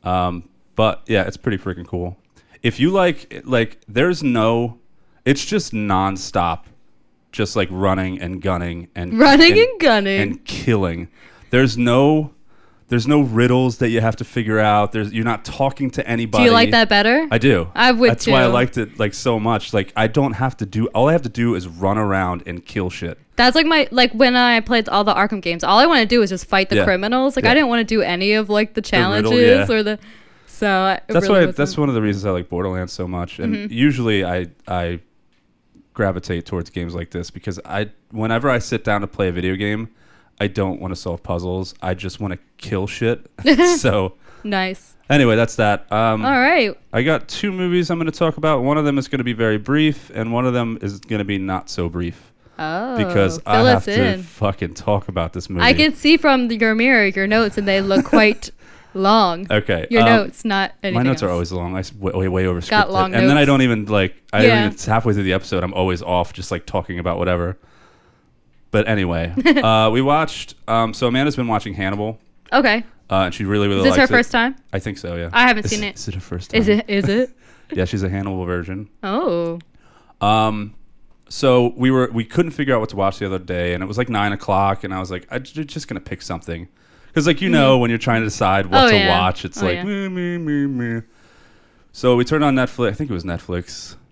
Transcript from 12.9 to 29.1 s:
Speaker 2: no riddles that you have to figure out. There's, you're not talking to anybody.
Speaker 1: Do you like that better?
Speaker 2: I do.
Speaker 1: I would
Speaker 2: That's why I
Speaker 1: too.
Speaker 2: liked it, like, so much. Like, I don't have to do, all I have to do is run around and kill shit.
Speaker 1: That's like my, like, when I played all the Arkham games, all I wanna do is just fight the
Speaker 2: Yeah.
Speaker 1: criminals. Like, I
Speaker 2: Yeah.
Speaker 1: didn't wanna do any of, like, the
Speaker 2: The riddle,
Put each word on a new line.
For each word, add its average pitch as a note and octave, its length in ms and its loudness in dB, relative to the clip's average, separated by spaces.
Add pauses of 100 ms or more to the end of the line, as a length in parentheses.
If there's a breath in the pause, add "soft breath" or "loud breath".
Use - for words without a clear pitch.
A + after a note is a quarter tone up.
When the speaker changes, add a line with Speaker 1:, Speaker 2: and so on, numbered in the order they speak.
Speaker 2:
no D3 140 4
riddles B2 560 2
that A#2+ 120 0
you A#2 120 0
have A2+ 140 0
to - 80 -10
figure A2 360 -2
out. G#2 340 2
There's, G#2 200 -4
you're A2+ 120 -2
not A2+ 200 -4
talking C3+ 460 -4
to - 160 -6
anybody. A#2 360 0
Speaker 1:
Do - 40 6
you A3+ 60 6
like A3+ 180 4
that A3+ 180 4
better? A3+ 400 2
Speaker 2:
I - 80 2
do. G#2 380 2
Speaker 1:
I B3 160 4
would A#3 180 4
Speaker 2:
That's - 160 -2
why C3+ 180 4
I B2 40 4
Speaker 1:
too. A#2+ 60 2
Speaker 2:
liked B2 260 0
it, G#2+ 180 -6
like, G#2+ 160 -2
so A#2 260 -2
much. G#2+ 320 -2
Like, G2+ 240 -2
I A2 120 2
don't C3 260 0
have B2 240 -4
to A2 80 -6
do, G#2+ 220 -2
all B2+ 200 4
I D#3 40 4
have E3 120 4
to A#2+ 60 -6
do A#2 240 0
is F2+ 140 -4
run F#2+ 320 -2
around F#2+ 480 0
and F2 180 -10
kill F#2 240 -6
shit. - 300 -10 (160)
Speaker 1:
That's B3 200 4
like D#4+ 120 4
my, D#4+ 240 2
like, A#3+ 220 4
when A#3+ 220 4
I A#3+ 260 4
played A3 280 -2
all G3+ 140 0
the G3+ 100 2
Arkham G3+ 280 0
games, E3+ 220 -4
all G3 140 4
I C4+ 80 8
wanna C4 220 4
do A#3+ 160 4
is F#3 80 -2
just F#3 160 -8
fight F#3+ 220 0
the G#3 80 2
Speaker 2:
Yeah. G3 80 4
Speaker 1:
criminals. A#3 500 0
Like, A#3 100 -2
I A3+ 40 6
Speaker 2:
Yeah. B3 60 4
Speaker 1:
didn't D4 140 4
wanna A#3 140 2
do A3 180 0
any F#3 320 0
of, G#3+ 160 0
like, G#3+ 240 0
the A3 80 -4
Speaker 2:
The G3+ 160 -2
riddle, G3+ 340 2